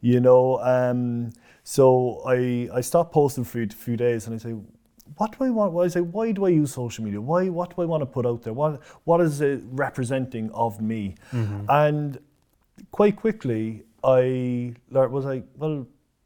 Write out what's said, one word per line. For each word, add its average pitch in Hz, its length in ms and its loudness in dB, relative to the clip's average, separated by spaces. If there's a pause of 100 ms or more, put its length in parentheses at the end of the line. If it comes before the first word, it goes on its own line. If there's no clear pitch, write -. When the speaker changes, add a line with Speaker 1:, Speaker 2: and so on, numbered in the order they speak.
Speaker 1:
you 123 200 4
know. 127 400 6
Um, 123 720 0 (340)
so 127 600 4
I, 123 460 0
I 123 100 0
stopped 170 300 0
posting 135 320 2
for 120 160 -6
a 113 80 -2
few 120 280 -6
days, 117 320 0
and 113 80 -8
I - 20 -10
say, 113 160 -10 (640)
"What 220 200 -4
do 269 80 -4
I 262 60 0
want?" 208 220 0
Well, 175 120 2
I 180 40 2
say, 175 140 0
"Why 208 280 -4
do 196 140 -2
I 185 60 4
use 151 220 2
social 117 320 -8
media? 104 160 -6
Why? 175 280 0
What 175 260 -6
do 180 80 -4
I - 20 0
want 160 180 -2
to 135 40 -4
put 123 200 -4
out 120 160 -4
there? 113 100 -10
What, 147 280 -2 (220)
what 170 180 4
is 151 200 0
it 139 240 0
representing 127 880 -4
of 113 280 -2
me?" 107 360 -4 (160)
Speaker 2:
Mm-hmm. 104 360 -4
Speaker 1:
And 147 520 2 (720)
quite 208 240 2
quickly, 113 640 -4 (220)
I 127 680 2 (140)
learned, 131 240 2
was 135 120 -4
like, 131 220 -6 (100)
"Well, 143 320 -6 (380)